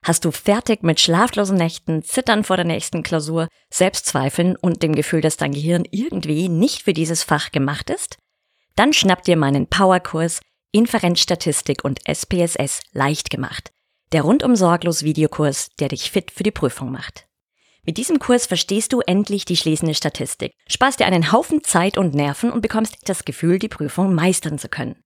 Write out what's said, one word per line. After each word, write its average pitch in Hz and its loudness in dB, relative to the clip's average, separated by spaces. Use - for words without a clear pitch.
Hast - 0
du 170 2
fertig 208 0
mit 165 2
schlaflosen 196 2
Nächten, 165 -2
Zittern 226 0
vor 196 2
der 180 0
nächsten 170 -4
Klausur, 160 -2
Selbstzweifeln 175 0
und - 0
dem 156 2
Gefühl, 151 0
dass 156 0
dein 143 -2
Gehirn 165 0
irgendwie 185 -2
nicht 175 0
für 190 0
dieses 160 -2
Fach - -2
gemacht 143 -2
ist? - -6
Dann 269 4
schnapp 190 2
dir 175 4
meinen 139 2
Powerkurs 180 2
Inferenzstatistik 175 0
und 139 -4
S - -4
P 180 0
S 170 0
S - -4
leicht 139 -2
gemacht. - -8
Der 143 4
rundum 247 4
sorglos 170 2
Videokurs, 151 0
der 143 -2
dich - -6
fit - -4
für - -8
die 208 2
Prüfung 127 -4
macht. - -12
Mit 165 -6
diesem 277 0
Kurs 247 2
verstehst 202 -2
du 240 2
endlich 202 0
die 175 0
schließende 160 0
Statistik, - -6
sparst - 0
dir - 4
einen 170 2
Haufen 302 2
Zeit 185 0
und 170 0
Nerven 147 0
und 233 -4
bekommst 220 -2
das 190 -4
Gefühl, 170 0
die 214 -4
Prüfung 180 0
meistern 160 0
zu - -12
können. - -6